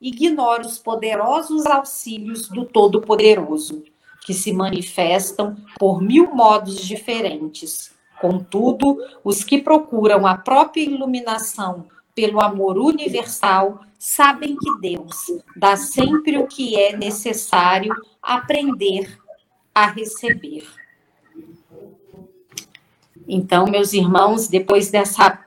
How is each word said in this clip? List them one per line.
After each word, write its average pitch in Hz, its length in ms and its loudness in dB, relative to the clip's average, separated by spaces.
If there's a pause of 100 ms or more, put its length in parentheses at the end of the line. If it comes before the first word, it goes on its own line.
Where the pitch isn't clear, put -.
ignoram 247 680 -2
os 226 100 -10
poderosos 233 920 -2
auxílios 226 800 -4
do 190 160 -8
Todo-Poderoso, 208 1200 2 (380)
que 190 120 -8
se 196 180 -4
manifestam 185 1040 -2 (220)
por 190 240 2
mil 302 320 4
modos 208 460 4
diferentes. 185 1120 -8 (280)
Contudo, 220 800 0 (240)
os 202 220 -2
que 277 180 2
procuram 214 640 4
a 185 100 4
própria 294 460 2
iluminação 233 1040 -6 (260)
pelo 214 280 0
amor 196 360 0
universal 233 1040 0 (140)
sabem 285 600 0
que - 240 -6
Deus 175 460 -10 (280)
dá 196 220 4
sempre 285 600 -2
o 269 100 -2
que 247 260 -6
é 202 220 2
necessário 202 1000 -2 (260)
aprender 247 960 -2 (560)
a 208 140 4
receber. 214 800 -6 (2500)
Então, 185 380 2
meus 202 260 0
irmãos, 196 560 2
depois 196 420 2
dessa, 202 560 2